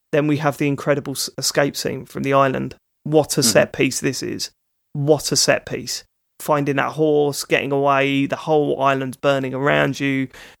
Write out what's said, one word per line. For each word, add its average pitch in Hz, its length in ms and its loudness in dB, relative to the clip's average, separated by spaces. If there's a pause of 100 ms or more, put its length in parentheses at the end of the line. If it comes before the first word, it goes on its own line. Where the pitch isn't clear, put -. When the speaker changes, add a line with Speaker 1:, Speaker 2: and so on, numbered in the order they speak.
(120)
Speaker 1:
then 151 140 2
we 147 120 2
have 147 200 0
the 147 100 0
incredible 143 460 -2
s-, - 240 -6
escape 143 400 -2
scene 131 280 -6
from 135 180 -8
the 139 100 0
island. 131 420 0 (280)
What 151 340 2
a 151 40 4
Speaker 2:
Mm-hmm. 123 100 2
Speaker 1:
set 147 220 4
piece 135 260 -2
this 135 240 -4
is. - 260 -8 (440)
What 143 380 0
a 143 40 0
set - 320 2
piece, 131 360 -8 (380)
finding 143 360 0
that 127 160 0
horse, 147 520 2
getting 139 260 0
away, 139 540 2
the 139 100 -4
whole 147 460 0
island's 135 360 0
burning 135 360 0
around 143 460 0
you, 135 280 -2 (340)